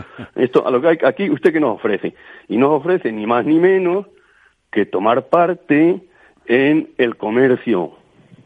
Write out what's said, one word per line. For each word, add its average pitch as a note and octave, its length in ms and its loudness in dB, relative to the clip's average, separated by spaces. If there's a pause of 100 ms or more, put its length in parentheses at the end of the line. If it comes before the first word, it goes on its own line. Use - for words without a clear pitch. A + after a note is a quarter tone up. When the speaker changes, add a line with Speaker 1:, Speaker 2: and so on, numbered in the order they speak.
(120)
Speaker 1:
<laughs> - 240 -20
Speaker 2:
Esto, - 300 0
a A#2+ 40 -2
lo B2+ 100 0
que E3 80 0
hay, E3+ 160 2
aquí, F#3+ 260 0
¿usted D#3 220 0
qué D#3 80 -2
nos A#2+ 160 0
ofrece? G2+ 380 -4 (340)
Y A#2 80 -4
nos C#3 140 2
ofrece D#3 420 -2
ni G#2+ 140 -8
más A#2 180 0
ni D#3 140 2
menos F#3 480 0 (640)
que G2+ 160 -2
tomar A2+ 420 0
parte E3+ 720 2 (460)
en C#3 420 0 (100)
el A#2 180 0
comercio A2+ 760 0 (540)